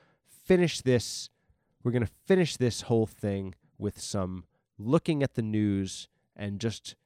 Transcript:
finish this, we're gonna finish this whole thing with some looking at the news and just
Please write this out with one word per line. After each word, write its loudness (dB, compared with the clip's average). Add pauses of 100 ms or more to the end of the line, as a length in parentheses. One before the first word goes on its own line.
(260)
finish 0
this, 0 (540)
we're 0
gonna 0 (160)
finish 4
this 0
whole 2
thing -4 (240)
with -6
some -4 (340)
looking 0
at -2
the -2
news -2 (260)
and -8
just -8 (100)